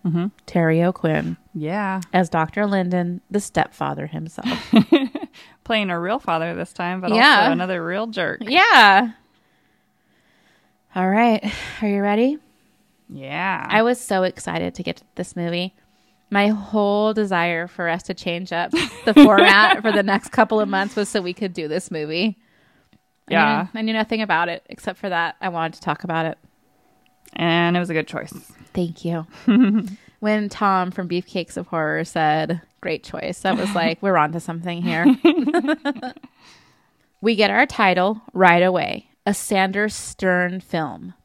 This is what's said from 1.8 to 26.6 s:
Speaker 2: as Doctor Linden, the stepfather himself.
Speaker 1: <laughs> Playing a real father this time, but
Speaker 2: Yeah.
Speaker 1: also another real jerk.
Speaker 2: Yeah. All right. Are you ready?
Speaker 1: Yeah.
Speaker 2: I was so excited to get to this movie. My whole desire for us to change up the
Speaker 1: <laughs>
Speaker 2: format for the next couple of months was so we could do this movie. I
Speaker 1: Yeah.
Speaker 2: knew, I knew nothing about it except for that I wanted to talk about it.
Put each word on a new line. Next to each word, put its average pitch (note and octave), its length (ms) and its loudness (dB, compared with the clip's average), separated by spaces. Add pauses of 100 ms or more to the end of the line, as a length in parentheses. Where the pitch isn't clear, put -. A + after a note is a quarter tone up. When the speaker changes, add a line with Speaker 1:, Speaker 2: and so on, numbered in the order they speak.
Speaker 2:
as F#3 180 2
Doctor E3+ 380 -2
Linden, F3+ 540 -2 (100)
the G#3 80 -2
stepfather C#3+ 680 -4
himself. D#3+ 680 -6 (420)
Speaker 1:
<laughs> - 480 -16
Playing G#3+ 280 -2
a E3+ 80 -4
real G3 200 -4
father E3 360 -4
this E3+ 180 -8
time, F3+ 260 -6
but F#3 140 -2
Speaker 2:
Yeah. A#3+ 300 6
Speaker 1:
also B3+ 100 2
another F3+ 320 -4
real G3 220 -6
jerk. G3+ 340 -4
Speaker 2:
Yeah. A#3 720 6 (1800)
All F#3 160 -2
right. A3 400 2 (320)
Are A3 60 -2
you G3+ 140 0
ready? A3+ 360 2 (720)
Speaker 1:
Yeah. D3+ 600 -6
Speaker 2:
I G#3+ 140 4
was A#3+ 140 2
so F#3+ 260 -2
excited F3 520 -6
to F#3 80 -12
get E3+ 140 -8
to - 60 -20 (120)
this - 220 -10
movie. F3 360 -6 (560)
My G3+ 200 2
whole G#3 640 0
desire F3 540 -2
for F3 200 -8
us E3+ 160 -4
to G3 100 -8
change F3 380 -8
up F3 200 -4 (340)
the A3 80 2
Speaker 1:
<laughs> D4 100 12
Speaker 2:
format G#3 580 8
for A3 120 0
the G#3 100 2
next G3+ 300 -2
couple A3 260 2
of G#3+ 80 0
months G3 300 -2
was G#3 100 -2
so G#3 140 -4
we F3+ 120 -6
could F#3 200 -6
do D#3+ 160 -6
this F3 200 -6
movie. E3 480 -4 (920)
I - 20 -2
Speaker 1:
Yeah. D#3 420 2
Speaker 2:
knew, A3+ 60 -10
I A3 40 -4
knew A3 100 -2
nothing A3 280 -2
about F3 280 0
it E3+ 200 -10
except - 300 -12
for G#3 80 -8
that E3+ 320 -4
I F#3 80 -6
wanted E3 280 -6
to - 60 -20
talk D3+ 220 -6
about E3 220 -4
it. E3 120 -8 (1000)